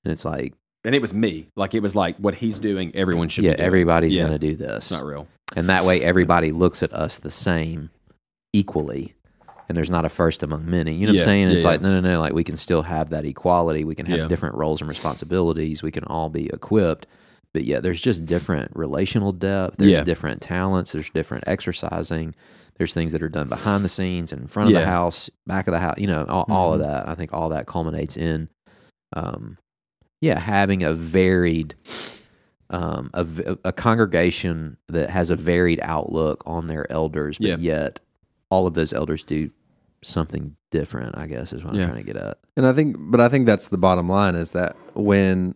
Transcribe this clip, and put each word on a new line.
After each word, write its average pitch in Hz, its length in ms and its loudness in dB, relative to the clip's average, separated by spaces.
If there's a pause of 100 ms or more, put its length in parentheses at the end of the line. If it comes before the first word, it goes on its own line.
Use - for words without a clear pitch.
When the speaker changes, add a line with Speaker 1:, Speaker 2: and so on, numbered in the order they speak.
Speaker 1:
And - 80 -4
it's 80 140 -8
like 67 300 -6 (280)
Speaker 2:
And 120 120 0
it 143 40 4
was 120 140 -2
me. 98 320 -2 (100)
Like, 98 200 -2
it 110 60 2
was 98 140 -2
like, 87 220 0
what 98 160 0
he's 107 240 -4
doing, 95 380 -2
everyone 85 340 2
should 104 140 0
be 92 60 6
Speaker 1:
Yeah, 80 80 4
Speaker 2:
doing. 85 100 2
Speaker 1:
everybody's 82 480 6
Speaker 2:
Yeah. 87 80 2
Speaker 1:
gonna 78 160 0
do 76 160 0
this. 69 300 -8
Speaker 2:
It's - 60 -8
not 73 140 -6
real. 73 220 -10 (280)
Speaker 1:
And 87 140 0
that 92 160 4
way, 90 160 6
everybody 85 500 4
looks 85 300 2
at - 100 -2
us - 280 -6
the 76 100 -12
same 80 640 -4 (600)
equally, 76 640 -2 (560)
and 85 80 -2
there's 82 140 -2
not 85 140 0
a 80 40 -2
first 82 320 0
among 78 260 -6
many. 80 280 0
You 92 100 0
know 107 60 4
what 101 60 6
Speaker 2:
Yeah, 90 40 6
Speaker 1:
I'm 82 60 4
saying? 101 220 6
Speaker 2:
yeah, 90 60 6
Speaker 1:
It's 85 80 2
like, 80 180 4
Speaker 2:
yeah. 95 80 0
Speaker 1:
no, 95 120 4
no, 90 120 2
no, 85 60 2
like, 78 140 0
we 82 100 0
can 78 140 -6
still 82 240 0
have 80 300 -4
that 78 140 -4
equality. 80 580 2
We 78 100 -4
can - 140 -8
have 87 140 0
Speaker 2:
Yeah. 80 60 -4
Speaker 1:
different 82 280 -2
roles 78 260 0
and 78 80 -6
responsibilities. 78 920 -2
We 80 80 -4
can - 140 -8
all 80 240 -4
be 78 180 -4
equipped. 92 580 0 (480)
But 73 120 -2
yeah, 64 140 0
there's 82 220 -2
just 87 240 0
different 80 500 -2
relational 92 580 0
depth. 95 440 -2
There's 101 140 8
Speaker 2:
Yeah. 76 120 6
Speaker 1:
different 76 380 -2
talents. 92 520 -2
There's 78 180 -8
different - 340 -6
exercising. 85 880 -4 (440)
There's - 180 -2
things 82 160 0
that 80 100 -2
are 82 80 -4
done 78 180 -4
behind 101 380 0
the 92 40 -2
scenes, 90 420 -4
in 64 160 -12
front 104 220 2
of 107 40 8
the 90 60 6
Speaker 2:
Yeah. 80 80 2
Speaker 1:
house, 87 420 -2 (160)
back 95 220 -4
of 92 40 -2
the 85 80 0
house, 87 200 -2
you 101 80 0
know, 78 200 0
all, 87 220 0
all 90 240 2
of 78 80 2
Speaker 2:
Mm-hmm. 76 80 -2
Speaker 1:
that, 71 180 -4
I 82 60 -8
think 82 180 -8
all 80 180 -4
that 76 180 -4
culminates 78 500 -4
in, 80 320 -2 (680)
um, - 440 -8 (600)
yeah, 127 200 2
having 98 420 2
a 78 120 2
varied, 82 840 2 (960)
um, 80 420 -6
a 87 100 -2
v-, 80 200 -6 (200)
a 92 80 -2
congregation 87 1080 0 (100)
that 82 240 -2
has 90 180 0
a 85 60 4
varied 85 480 2
outlook 80 640 -2
on 82 200 -6
their 78 240 -8
elders, 76 460 -4
but 107 100 -2
Speaker 2:
Yeah. 87 120 -2
Speaker 1:
yet 78 400 -2 (500)
all 95 160 2
of 87 80 0
those 80 200 0
elders 76 300 -4
do 78 280 -4 (500)
something 73 540 -4 (160)
different, 67 440 -4
I 78 120 -10
guess, 67 260 -10
is 69 100 -12
what 90 120 -8
Speaker 2:
Yeah. 98 80 0
Speaker 1:
I'm 87 80 0
trying 55 140 -10
to 50 80 -10
get 50 80 -8
at. 50 180 -10 (180)
Speaker 3:
And 131 80 4
I 131 80 6
think, 147 240 2
but 92 240 2
I 120 80 8
think 131 160 4
that's 107 220 4
the 98 100 -2
bottom 90 320 4
line, 98 240 2
is 85 200 -4
that 87 220 -2 (200)
when 95 600 4